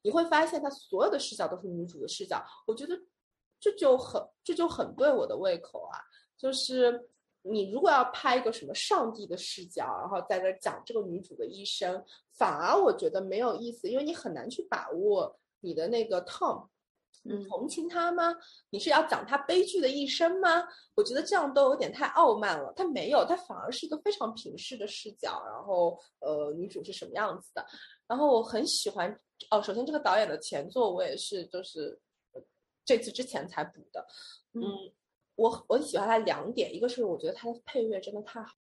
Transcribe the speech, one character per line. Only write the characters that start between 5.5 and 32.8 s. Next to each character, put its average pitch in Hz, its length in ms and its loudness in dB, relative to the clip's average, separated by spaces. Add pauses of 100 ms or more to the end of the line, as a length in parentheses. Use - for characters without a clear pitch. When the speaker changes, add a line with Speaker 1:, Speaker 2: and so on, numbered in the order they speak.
Speaker 1:
口 - 320 -14
啊。 - 80 -12 (360)
就 262 160 -2
是 254 560 2 (360)
你 196 280 -2
如 262 100 0
果 370 80 8
要 262 220 8
拍 262 260 2
一 254 40 2
个 226 120 0
什 139 140 -10
么 - 80 -8
上 269 360 2
帝 214 140 -12
的 175 100 -6
视 190 300 -10
角， 127 340 -4
然 160 80 -6
后 180 220 -2
在 190 100 2
那 190 200 2
讲 - 260 -4
这 226 80 -12
个 220 80 0
女 185 200 -6
主 160 140 -18
的 117 100 -4
一 196 200 -12
生， 185 380 -4 (280)
反 175 240 0
而 202 240 4
我 320 140 6
觉 160 160 0
得 190 100 0
没 190 200 -2
有 233 160 0
意 233 160 -8
思， 214 180 -8
因 247 80 0
为 285 60 0
你 311 100 -4
很 233 180 -8
难 135 160 -8
去 - 220 -8
把 - 220 -4
握 190 480 0 (200)
你 170 140 -8
的 160 140 -2
那 226 180 0
个 185 180 -2
Tom。 - 440 -4 (560)
Speaker 2:
嗯。 208 160 -6
Speaker 1:
你 196 60 -10
同 196 220 -6
情 339 220 -6
他 349 220 0
吗？ 339 240 2 (340)
你 202 100 -8
是 311 120 0
要 302 160 8
讲 - 180 -2
他 277 140 0
悲 359 260 4
剧 370 160 0
的 262 80 4
一 285 160 -2
生 339 340 2
吗？ 349 280 4 (280)
我 208 80 6
觉 247 120 0
得 311 80 2
这 - 120 0
样 294 160 2
都 269 180 8
有 277 60 6
点 196 160 -2
太 269 180 -2
傲 262 280 8
慢 190 220 0
了。 139 160 -8
他 370 100 -2
没 214 240 -2
有， 262 160 6
他 339 100 0
反 - 220 -12
而 - 140 -6
是 302 160 -8
一 - 20 -10
个 311 80 -4
非 415 140 0
常 226 240 -4
平 - 200 -14
视 233 220 -12
的 208 80 -6
视 208 280 -10
角， - 320 -6
然 120 180 -10
后， 175 360 2 (200)
呃， 151 340 -2
女 175 140 -6
主 185 160 -10
是 190 100 -10
什 - 120 -12
么 165 80 -14
样 196 280 -2
子 - 140 -20
的。 - 100 -8 (420)
然 240 100 -2
后 294 100 4
我 233 160 6
很 233 220 -2
喜 - 220 -2
欢， 190 320 -4 (300)
哦， 214 120 6
首 208 120 -4
先 240 100 -2
这 302 80 -4
个 302 80 0
导 196 200 4
演 196 100 2
的 151 80 -2
前 147 320 -6
作 233 240 2
我 185 100 0
也 139 140 -4
是， 180 300 -6
就 180 160 -8
是， - 360 -10 (340)
呃， - 80 -16 (440)